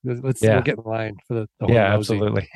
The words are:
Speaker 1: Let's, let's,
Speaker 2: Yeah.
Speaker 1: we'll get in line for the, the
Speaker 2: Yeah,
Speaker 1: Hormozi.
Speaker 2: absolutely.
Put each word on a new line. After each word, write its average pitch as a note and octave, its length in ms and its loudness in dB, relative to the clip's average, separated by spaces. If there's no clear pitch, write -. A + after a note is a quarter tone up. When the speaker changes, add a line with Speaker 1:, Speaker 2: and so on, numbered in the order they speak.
Speaker 1:
Let's, B2 180 -6
let's, C3 200 -2
Speaker 2:
Yeah. A2 140 4
Speaker 1:
we'll A#2+ 80 2
get B2 140 -2
in A2+ 60 -16
line A2 320 -6
for A#2+ 80 -6
the, A2 120 -4
the G#2+ 140 0
Speaker 2:
Yeah, G#2 180 4
Speaker 1:
Hormozi. G#2+ 60 2
Speaker 2:
absolutely. G#2+ 580 -2